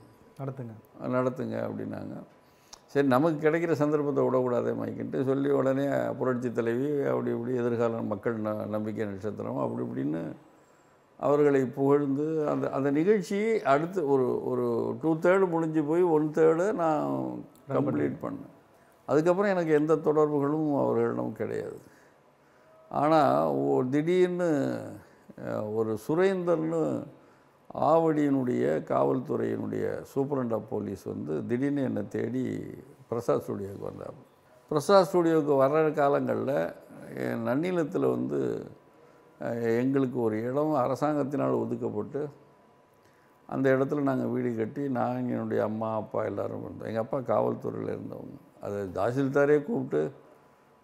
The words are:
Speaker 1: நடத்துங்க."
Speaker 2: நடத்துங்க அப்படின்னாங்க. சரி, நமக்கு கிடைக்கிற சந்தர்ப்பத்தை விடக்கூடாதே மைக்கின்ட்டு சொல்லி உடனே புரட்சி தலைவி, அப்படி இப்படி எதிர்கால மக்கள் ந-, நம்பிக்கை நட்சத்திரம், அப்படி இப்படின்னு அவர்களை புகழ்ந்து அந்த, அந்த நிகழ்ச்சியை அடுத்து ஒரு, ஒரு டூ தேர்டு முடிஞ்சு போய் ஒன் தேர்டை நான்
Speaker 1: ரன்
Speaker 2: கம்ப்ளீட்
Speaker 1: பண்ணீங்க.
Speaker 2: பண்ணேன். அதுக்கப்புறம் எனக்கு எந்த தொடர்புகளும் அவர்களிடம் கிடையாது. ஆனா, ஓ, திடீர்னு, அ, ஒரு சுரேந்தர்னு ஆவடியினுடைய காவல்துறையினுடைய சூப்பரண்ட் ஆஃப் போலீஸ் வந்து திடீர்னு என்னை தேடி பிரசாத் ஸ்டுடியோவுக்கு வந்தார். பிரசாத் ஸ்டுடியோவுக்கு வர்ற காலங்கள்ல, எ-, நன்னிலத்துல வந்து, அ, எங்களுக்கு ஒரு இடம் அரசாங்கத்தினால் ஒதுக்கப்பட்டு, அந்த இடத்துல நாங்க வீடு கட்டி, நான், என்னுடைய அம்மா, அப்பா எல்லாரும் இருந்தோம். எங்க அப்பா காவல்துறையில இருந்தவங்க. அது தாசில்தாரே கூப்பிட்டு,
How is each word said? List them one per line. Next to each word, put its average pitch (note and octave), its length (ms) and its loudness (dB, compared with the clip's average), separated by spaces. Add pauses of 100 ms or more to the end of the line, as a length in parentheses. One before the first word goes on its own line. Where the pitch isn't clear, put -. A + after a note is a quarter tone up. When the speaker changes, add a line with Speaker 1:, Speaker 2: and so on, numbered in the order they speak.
(380)
Speaker 1:
நடத்துங்க." B2+ 500 -10 (140)
Speaker 2:
நடத்துங்க B2 680 -2
அப்படின்னாங்க. G#2 520 -8 (640)
சரி, C#3+ 200 2
நமக்கு D3+ 440 4
கிடைக்கிற E3 220 2
சந்தர்ப்பத்தை C#3+ 520 2
விடக்கூடாதே B2 580 2
மைக்கின்ட்டு A#2 420 -4
சொல்லி C#3 260 0
உடனே C3+ 360 2 (320)
புரட்சி B2 340 -2
தலைவி, C3 560 0
அப்படி B2 220 0
இப்படி A#2+ 240 -2
எதிர்கால A#2 480 0
மக்கள் A2 380 -4
ந-, G#2+ 260 -4
நம்பிக்கை G#2+ 400 -4
நட்சத்திரம், G#2 520 -6
அப்படி A#2+ 280 -4
இப்படின்னு D3 460 -6 (840)
அவர்களை C#3+ 480 4
புகழ்ந்து C#3+ 800 2
அந்த, C3+ 220 0
அந்த C#3 200 0
நிகழ்ச்சியை G3+ 720 2
அடுத்து D3+ 460 2
ஒரு, B2+ 360 2
ஒரு A#2 580 -2
டூ D#3+ 140 2
தேர்டு F3+ 320 4
முடிஞ்சு D#3+ 360 0
போய் E3 180 2
ஒன் D#3 320 4
தேர்டை D#3+ 380 4
நான் C#3 680 -2 (300)
Speaker 1:
ரன் C#3 100 0
Speaker 2:
கம்ப்ளீட் C#3+ 200 0
Speaker 1:
பண்ணீங்க. C#3+ 240 -2
Speaker 2:
பண்ணேன். - 360 -10 (480)
அதுக்கப்புறம் F3 440 4
எனக்கு F3 220 2
எந்த D#3 240 4
தொடர்புகளும் D3+ 800 2
அவர்களிடம் A#2+ 560 0
கிடையாது. - 460 -6 (1120)
ஆனா, D3 600 4
ஓ, C#3 320 2
திடீர்னு, D#3 1000 2 (680)
அ, A2 160 -4
ஒரு A2 340 -2 (100)
சுரேந்தர்னு E3 1000 0 (680)
ஆவடியினுடைய C#3+ 1080 2
காவல்துறையினுடைய A2+ 1200 -2 (100)
சூப்பரண்ட் C3+ 400 -2
ஆஃப் A2 160 -4
போலீஸ் G#2 320 -6
வந்து G#2+ 440 -6
திடீர்னு C#3 360 0
என்னை G#2+ 260 -4
தேடி A2+ 520 -4 (480)
பிரசாத் A#2+ 400 0
ஸ்டுடியோவுக்கு G2+ 320 -8
வந்தார். G2+ 320 -10 (560)
பிரசாத் F3+ 440 6
ஸ்டுடியோவுக்கு D#3+ 400 4
வர்ற D3 400 4
காலங்கள்ல, C#3 800 0 (440)
எ-, B2 280 -4
நன்னிலத்துல C#3+ 680 0
வந்து, B2+ 560 -2 (760)
அ, A#2+ 120 -4
எங்களுக்கு B2 640 0
ஒரு A2 220 0
இடம் D3 320 -2
அரசாங்கத்தினால் C3+ 800 0
ஒதுக்கப்பட்டு, A#2 720 -4 (1200)
அந்த C3+ 300 2
இடத்துல C#3+ 240 0
நாங்க C3 260 0
வீடு A#2+ 300 -2
கட்டி, C#3 320 -4
நான், B2 280 -2
என்னுடைய A2+ 460 -2
அம்மா, A2 320 -2
அப்பா G#2+ 300 -4
எல்லாரும் G#2 400 -6
இருந்தோம். G2+ 240 -10
எங்க A2 120 -4
அப்பா A2+ 180 -4
காவல்துறையில A2+ 800 -2
இருந்தவங்க. - 640 -14
அது G2+ 340 -6
தாசில்தாரே C#3 720 2
கூப்பிட்டு, D3 480 -2 (720)